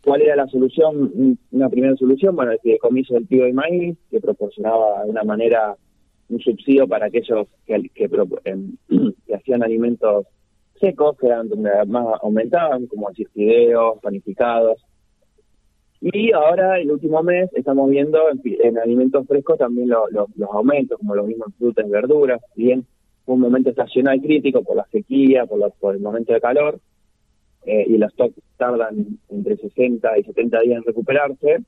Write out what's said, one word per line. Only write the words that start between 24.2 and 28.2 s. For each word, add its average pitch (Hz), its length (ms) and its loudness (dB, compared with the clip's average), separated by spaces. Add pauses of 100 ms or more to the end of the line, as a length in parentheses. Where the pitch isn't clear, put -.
crítico 139 420 0
por 104 140 -4
la 101 80 -4
sequía, 131 600 2
por 104 140 -4
la, 101 100 0
por 98 260 -4
el 98 60 -8
momento 113 300 -6
de 113 80 2
calor, 147 400 0 (840)
eh, 104 220 0
y 110 100 2
los 104 160 0
stocks - 260 -2 (160)